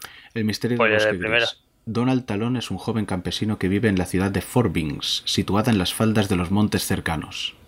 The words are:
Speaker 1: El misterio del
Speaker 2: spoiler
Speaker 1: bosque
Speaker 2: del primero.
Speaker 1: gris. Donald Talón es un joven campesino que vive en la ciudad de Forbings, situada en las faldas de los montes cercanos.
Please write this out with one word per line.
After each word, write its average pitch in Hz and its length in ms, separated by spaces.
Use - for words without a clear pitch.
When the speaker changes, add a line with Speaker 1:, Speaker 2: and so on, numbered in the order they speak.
Speaker 1:
El 110 120
misterio 113 320
del - 0
Speaker 2:
spoiler 110 200
Speaker 1:
bosque 107 140
Speaker 2:
del 95 80
primero. 113 260
Speaker 1:
gris. - 180
Donald 123 400
Talón 117 320
es 110 140
un 95 80
joven 110 260
campesino 95 540
que 95 80
vive 104 220
en 95 100
la 90 60
ciudad 95 260
de 95 100
Forbings, 85 840
situada 104 460
en 107 60
las 90 160
faldas 110 360
de 101 80
los 87 140
montes 104 340
cercanos. 80 680